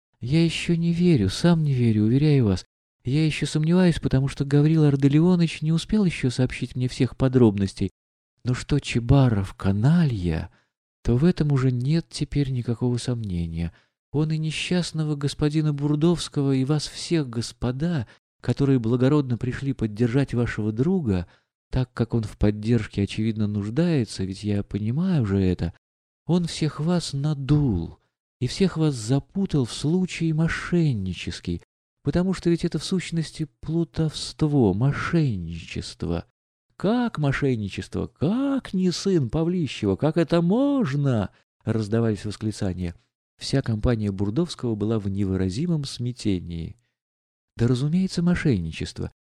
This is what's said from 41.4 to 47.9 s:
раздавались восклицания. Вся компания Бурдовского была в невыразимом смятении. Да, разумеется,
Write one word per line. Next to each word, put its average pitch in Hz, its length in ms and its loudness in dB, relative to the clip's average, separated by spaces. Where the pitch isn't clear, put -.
раздавались 110 600 0
восклицания. 95 680 -4
Вся - 240 -2
компания 107 500 0
Бурдовского 113 600 -2
была 107 240 -2
в 101 100 -4
невыразимом 98 760 -2
смятении. 87 920 -6
Да, 117 120 2
разумеется, 156 540 0